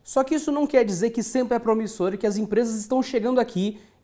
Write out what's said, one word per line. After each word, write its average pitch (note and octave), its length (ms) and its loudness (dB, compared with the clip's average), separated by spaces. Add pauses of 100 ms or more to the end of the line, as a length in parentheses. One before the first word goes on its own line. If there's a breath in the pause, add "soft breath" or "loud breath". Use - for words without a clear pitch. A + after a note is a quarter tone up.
Só - 200 0
que C#4 120 0
isso D4+ 160 -2
não C#4+ 160 0
quer B3+ 180 4
dizer G3+ 240 0
que A#3 140 -2
sempre B3 320 0
é A#3 40 0
promissor A3 540 0
e G3+ 60 -6
que A3 80 0
as G3+ 100 0
empresas A3 420 0
estão B3+ 220 0
chegando B3 380 0
aqui G#3 400 -2 (240 loud breath)